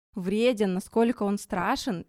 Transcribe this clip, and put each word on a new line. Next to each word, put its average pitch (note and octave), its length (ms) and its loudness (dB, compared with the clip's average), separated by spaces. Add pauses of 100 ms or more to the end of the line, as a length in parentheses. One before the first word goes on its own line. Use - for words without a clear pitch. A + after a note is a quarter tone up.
(140)
вреден, G#3 600 2
насколько A3+ 500 0
он G3+ 140 0
страшен, F#3+ 720 -4